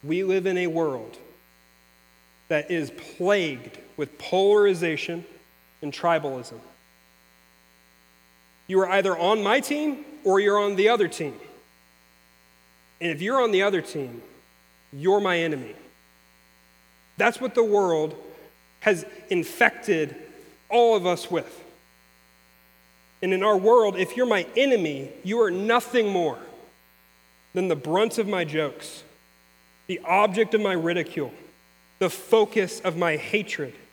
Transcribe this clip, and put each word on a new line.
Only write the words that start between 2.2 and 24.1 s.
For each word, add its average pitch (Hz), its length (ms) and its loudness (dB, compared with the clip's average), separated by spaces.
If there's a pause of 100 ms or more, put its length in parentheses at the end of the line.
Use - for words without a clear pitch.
that 151 220 -2
is 160 200 -4
plagued 175 880 -4 (180)
with 143 220 -8
polarization 180 1040 0 (560)
and 143 120 -8
tribalism. 139 680 -4 (2000)
You 190 140 4
are 185 80 2
either 190 280 2
on 202 280 2
my 233 160 4
team 294 440 -4 (200)
or 196 160 4
you're 208 180 4
on 202 160 0
the 202 140 4
other 214 180 2
team. 147 320 -8 (1600)
And 170 120 -2
if 151 100 -4
you're 254 180 2
on 226 120 2
the 190 100 4
other 202 180 2
team, 127 420 -10 (680)
you're 180 280 2
my 185 180 0
enemy. 139 380 -4 (1400)
That's 226 240 0
what 254 140 -4
the 240 80 4
world 180 540 2 (640)
has 196 240 0 (260)
infected 160 880 -2 (520)
all 226 280 4
of 180 100 -2
us 175 240 -2
with. - 320 -6 (1600)
And 185 120 0
in 185 120 2
our 214 120 4
world, 208 400 4
if 185 200 -2